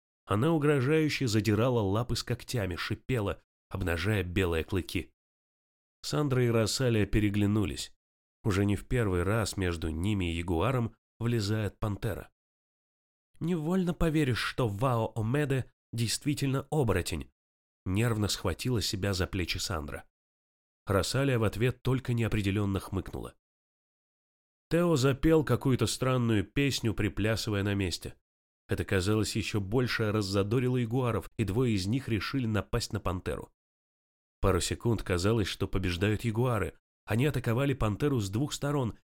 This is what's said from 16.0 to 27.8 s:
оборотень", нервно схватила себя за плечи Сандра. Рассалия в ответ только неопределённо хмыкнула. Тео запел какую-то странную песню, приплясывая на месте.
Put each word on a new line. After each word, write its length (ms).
оборотень", 580
нервно 420
схватила 540
себя 320
за 140
плечи 300
Сандра. 460
Рассалия 500
в 60
ответ 400
только 300
неопределённо 680
хмыкнула. 560
Тео 240
запел 480
какую-то 420
странную 580
песню, 500
приплясывая 680
на 140
месте. 400